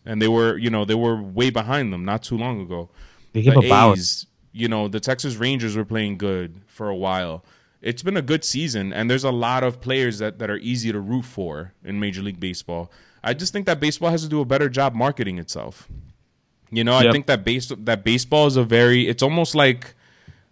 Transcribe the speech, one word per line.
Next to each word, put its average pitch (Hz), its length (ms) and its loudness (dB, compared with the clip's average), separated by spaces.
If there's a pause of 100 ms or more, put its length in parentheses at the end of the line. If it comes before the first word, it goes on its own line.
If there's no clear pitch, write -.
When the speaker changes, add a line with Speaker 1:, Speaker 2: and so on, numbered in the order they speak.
Speaker 1:
And 107 160 -4
they 110 80 4
were, 113 300 2
you 117 100 0
know, 107 160 0
they 107 100 0
were 117 280 0
way 101 260 -2
behind 120 420 -2
them 90 140 -6
not 104 180 -4
too - 140 -6
long 113 240 -4
ago. 87 300 -10 (420)
Speaker 2:
They 113 80 -2
gave 131 140 6
Speaker 1:
The 135 60 8
Speaker 2:
up 123 80 6
Bauer. 110 260 8
Speaker 1:
A's, 90 320 -4 (260)
you 113 160 -2
know, 107 180 0
the 104 140 -4
Texas 131 360 -2
Rangers 117 400 -2
were 107 100 -2
playing 104 320 -4
good 92 480 -4
for 107 240 -10
a 98 60 -4
while. 90 480 -4 (360)
It's 123 220 -6
been 190 140 -2
a 160 60 -2
good 156 220 -2
season, 113 480 -4
and 113 180 -2
there's 131 140 0
a 135 60 0
lot 123 340 0
of 123 160 -4
players 123 380 -2
that, 107 200 -6
that 110 120 -6
are 104 80 -4
easy 117 340 -4
to 104 80 -4
root 120 240 -4
for 87 480 -10 (100)
in 101 160 -8
Major 101 220 -4
League 98 200 -8
Baseball. 87 520 -8 (300)
I 120 100 -2
just 170 220 -6
think 202 120 -4
that 160 140 0
baseball 151 300 0
has 165 120 0
to 156 60 -8
do 151 120 0
a 139 40 0
better 135 240 2
job 131 260 0
marketing 110 440 -2
itself. - 500 -12 (800)
You 113 120 0
know, 120 120 4
I 131 100 6
Speaker 2:
Yep. 117 80 8
Speaker 1:
think 143 140 0
that 117 180 2
base-, 123 320 -2
that 107 260 -2
baseball 123 440 2
is 135 100 2
a 123 80 4
very, 120 420 6
it's 117 160 0
almost 156 320 0
like, 131 400 2 (560)